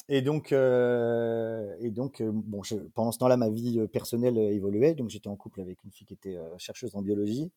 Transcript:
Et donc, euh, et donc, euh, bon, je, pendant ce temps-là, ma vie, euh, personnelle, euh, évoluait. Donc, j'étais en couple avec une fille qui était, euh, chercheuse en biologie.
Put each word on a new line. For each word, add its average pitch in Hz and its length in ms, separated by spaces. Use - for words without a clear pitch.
Et 139 140
donc, 151 300
euh, 117 1300
et 117 100
donc, 123 320
euh, 110 100
bon, 104 300
je, 110 140
pendant 113 360
ce - 60
temps-là, 127 200
ma 113 120
vie, 117 300
euh, 107 80
personnelle, 120 500
euh, 107 160
évoluait. 104 400
Donc, 123 160
j'étais 101 200
en 101 60
couple - 260
avec 90 220
une 98 80
fille - 140
qui - 80
était, 95 240
euh, 82 220
chercheuse 107 360
en 101 60
biologie. 104 560